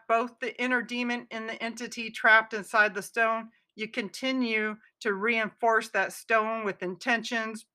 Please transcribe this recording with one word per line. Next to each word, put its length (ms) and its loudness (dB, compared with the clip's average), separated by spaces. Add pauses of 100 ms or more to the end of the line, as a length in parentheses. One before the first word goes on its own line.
both 320 0
the 220 -6
inner 200 0
demon 500 -6
and 160 -8
the 140 -8
entity 480 -8
trapped 440 4
inside 400 2
the 80 -4
stone, 480 0 (260)
you 120 -6
continue 880 -2 (260)
to 120 0
reinforce 760 2
that 220 0
stone 540 0
with 180 -4
intentions, 920 -4